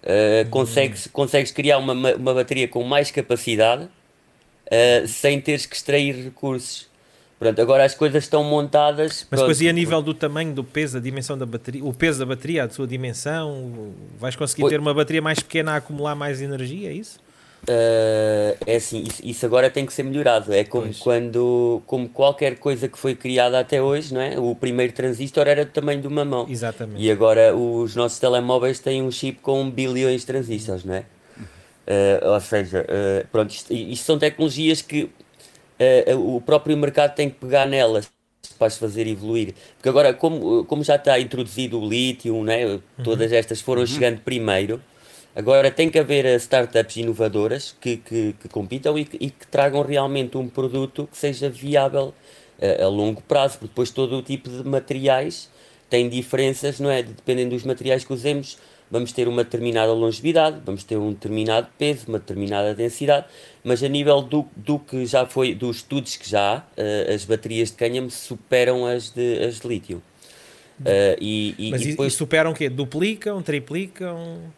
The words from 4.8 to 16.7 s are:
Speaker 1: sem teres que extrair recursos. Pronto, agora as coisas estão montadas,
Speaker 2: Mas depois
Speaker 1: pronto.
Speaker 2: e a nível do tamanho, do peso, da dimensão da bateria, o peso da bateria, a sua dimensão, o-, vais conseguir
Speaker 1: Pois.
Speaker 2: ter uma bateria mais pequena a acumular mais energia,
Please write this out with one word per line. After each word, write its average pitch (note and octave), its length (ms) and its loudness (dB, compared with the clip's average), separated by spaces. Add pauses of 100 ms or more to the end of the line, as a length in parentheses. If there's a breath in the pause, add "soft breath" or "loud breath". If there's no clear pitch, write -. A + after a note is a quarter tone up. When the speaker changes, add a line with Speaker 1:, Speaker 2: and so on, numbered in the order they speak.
Speaker 1:
sem C#3 340 0
teres C#3+ 240 -2
que - 100 -14
extrair C#3+ 400 0
recursos. C3 720 -8 (520 soft breath)
Pronto, A2 220 2
agora C3+ 240 6
as C3+ 100 0
coisas D3+ 300 2
estão D3 180 2
montadas, D3 880 2
Speaker 2:
Mas C3+ 80 0
depois C3+ 180 4
Speaker 1:
pronto. D3+ 80 2
Speaker 2:
e E3+ 40 6
a E3+ 40 2
nível E3 280 2
do D#3 120 -4
tamanho, D#3 400 -4
do C3+ 100 -6
peso, C3+ 320 -4
da B2+ 40 -4
dimensão C3 380 -6
da C3 80 -6
bateria, A#2+ 400 -10
o C3 80 -4
peso D3 260 2
da C3 60 -2
bateria, C3 400 -4
a A2 40 -6
sua C#3 160 -8
dimensão, C3 680 -6 (120)
o-, A2+ 300 -12 (260)
vais B2 160 -6
conseguir C#3+ 280 -4
Speaker 1:
Pois. C#3+ 100 4
Speaker 2:
ter D3 60 0
uma D3 140 0
bateria D3+ 280 0
mais D#3 180 -2
pequena D#3+ 320 -2
a D3+ 60 -2
acumular D3 380 -6
mais C#3+ 260 -6
energia, C#3 480 -8